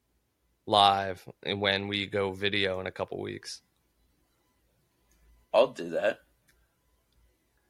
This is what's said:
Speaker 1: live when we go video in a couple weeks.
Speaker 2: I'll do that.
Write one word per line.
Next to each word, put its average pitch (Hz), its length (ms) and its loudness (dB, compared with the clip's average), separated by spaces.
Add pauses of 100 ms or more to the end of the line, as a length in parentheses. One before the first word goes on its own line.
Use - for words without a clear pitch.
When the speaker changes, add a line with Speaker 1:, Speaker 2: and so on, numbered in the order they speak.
(640)
Speaker 1:
live 98 640 4 (160)
when 101 440 -2
we 101 180 -4
go 98 240 -2
video 98 480 -2
in 92 80 -8
a 92 60 -8
couple 95 280 -8
weeks. 101 420 -12 (1900)
Speaker 2:
I'll 135 200 6
do 87 180 -10
that. 90 300 -2 (1500)